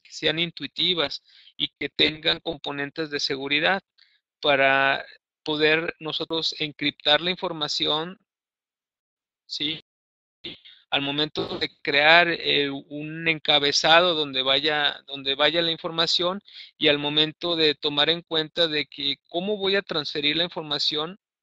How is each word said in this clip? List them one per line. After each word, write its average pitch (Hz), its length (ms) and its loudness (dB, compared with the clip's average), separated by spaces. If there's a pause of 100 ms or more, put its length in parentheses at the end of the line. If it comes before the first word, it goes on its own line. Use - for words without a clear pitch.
que - 80 -20
sean 156 280 -2
intuitivas 160 840 -4 (340)
y - 120 -4 (120)
que 147 100 -6
tengan 156 500 0
componentes 143 720 -6
de 143 80 -4
seguridad 147 640 -2 (580)
para 135 640 4 (380)
poder 156 560 2
nosotros 156 600 -4
encriptar 147 600 0
la 180 100 -2
información, 160 840 -4 (1300)
¿sí? 156 380 -8 (1080)
Al 143 120 0
momento 147 580 -4
de - 100 -2 (140)
crear, 160 460 6
eh, 147 420 0
un 151 560 -8
encabezado 156 880 4
donde 139 260 -2
vaya, 143 640 0
donde 135 300 -6
vaya 151 260 2
la 165 100 0
información 170 720 -2 (360)
y 151 100 2
al 147 100 6
momento 151 580 -2
de 156 200 2
tomar 147 340 0
en 170 140 -2
cuenta 160 440 -2
de 151 200 -4
que 139 300 -8 (100)
cómo 196 300 -4
voy 196 180 0
a 202 80 0
transferir 151 540 -2
la 170 80 0
información, 156 760 -6 (240)